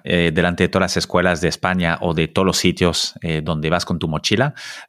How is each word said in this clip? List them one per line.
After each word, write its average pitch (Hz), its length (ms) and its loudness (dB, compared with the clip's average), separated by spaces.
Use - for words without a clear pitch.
eh, 85 280 2
delante 87 300 2
de 82 60 2
todas 92 140 2
las 92 140 -2
escuelas 90 440 2
de 85 80 2
España 90 500 0
o 85 140 0
de 80 160 0
todos 95 160 0
los 90 120 2
sitios, - 640 0
eh, 80 220 -4
donde 78 260 -2
vas 87 140 0
con 85 160 -4
tu 82 80 -4
mochila, 104 460 0